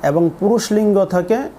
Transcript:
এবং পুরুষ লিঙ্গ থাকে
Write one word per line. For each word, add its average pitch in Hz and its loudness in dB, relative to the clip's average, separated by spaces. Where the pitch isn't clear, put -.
এবং 156 2
পুরুষ 214 0
লিঙ্গ 208 2
থাকে 180 0